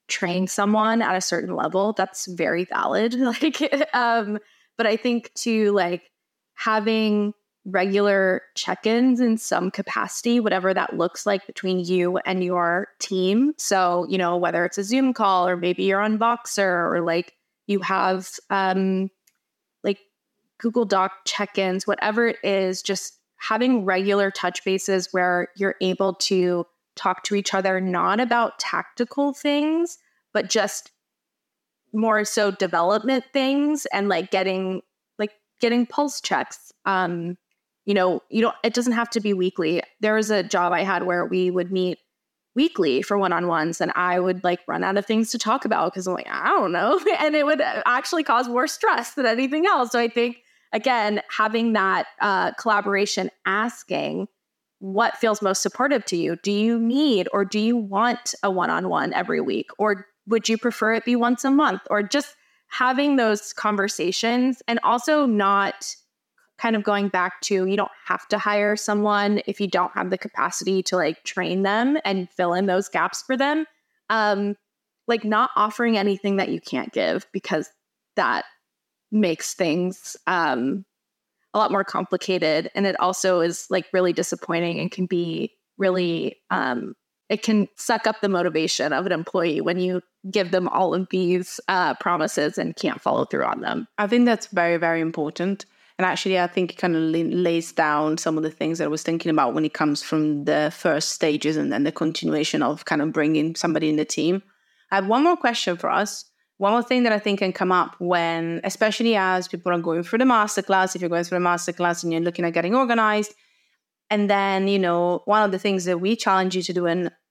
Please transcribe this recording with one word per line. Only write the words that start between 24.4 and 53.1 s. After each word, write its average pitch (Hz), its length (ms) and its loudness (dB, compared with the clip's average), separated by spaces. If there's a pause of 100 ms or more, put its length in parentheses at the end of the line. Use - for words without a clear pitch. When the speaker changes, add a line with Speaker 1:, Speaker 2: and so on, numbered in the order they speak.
Speaker 1:
bases 190 480 -2
where 180 440 2
you're 196 240 0
able 185 340 0
to 180 520 0 (300)
talk - 280 -2
to 208 120 -2
each 202 180 -2
other, 190 260 0
not 185 380 0
about 233 400 0
tactical 262 760 -4
things, 302 640 0 (340)
but 190 180 -2
just - 400 -2 (1000)
more 214 320 2
so 208 260 0
development 202 840 0
things 285 540 0
and, 202 220 -2
like, 185 220 0
getting, 190 520 -2 (360)
like, 214 140 -4 (280)
getting 240 260 2
pulse 285 340 -4
checks. - 520 -4 (120)
Um, 175 520 -2 (480)
you 202 100 0
know, 185 360 2
you 220 100 0
don't, 226 220 2
it 226 120 0
doesn't 240 180 0
have 233 180 0
to 226 100 0
be 208 120 0
weekly. 180 500 0 (180)
There 214 140 2
was 214 160 2
a 202 120 2
job 175 300 0
I 175 120 2
had 185 200 0
where 175 220 0
we 185 240 0
would 180 220 -2
meet 185 260 -2 (560)
weekly 185 480 2
for 202 160 0
one-on-ones 170 640 0
and 170 160 -2
I 180 240 0
would, 185 240 -2
like, 180 240 0
run 180 160 -4
out 190 120 0
of 202 100 -2
things 220 260 0
to 240 60 -4
talk 220 260 -2
about 196 280 0
'cause 185 140 -8
I'm 185 80 -2
like, - 160 -8
"I - 180 -2
don't 240 240 2
know." 226 280 2
<laughs> 349 180 0
And 302 160 0
it 294 100 2
would 285 160 2
actually 262 600 0
cause 247 260 2
more 247 180 0
stress 294 480 -2
than 254 120 0
anything 269 400 0
else. 269 260 2
So 240 60 2
I 233 100 2
think, 240 300 -2 (340)
again, 214 580 0
having 226 420 2
that, 190 340 2 (140)
uh, 185 320 0
collaboration, 202 800 0 (160)